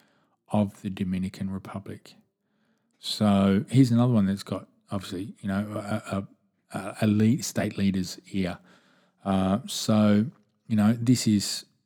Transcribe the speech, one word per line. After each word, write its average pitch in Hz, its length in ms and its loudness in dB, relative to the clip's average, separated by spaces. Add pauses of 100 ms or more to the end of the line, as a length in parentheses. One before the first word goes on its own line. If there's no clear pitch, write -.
(520)
of 104 320 0
the 104 60 -6
Dominican 95 600 -4
Republic. 98 640 -12 (840)
So 98 680 2
here's 127 220 4
another 120 220 4
one 101 120 4
that's 98 180 -2
got, - 240 -10 (220)
obviously, 95 520 -8
you 101 80 -6
know, 101 160 -2 (100)
a, 104 400 -6
a, 98 120 -6 (500)
a, 104 240 -10
a 110 60 2
lead, 110 380 4
state - 320 -4
leader's 95 420 0 (120)
ear. 90 280 -2 (640)
Uh, 95 440 2
so, 107 580 2 (420)
you 113 80 -2
know, 107 240 4
this 120 280 2
is, - 380 0 (200)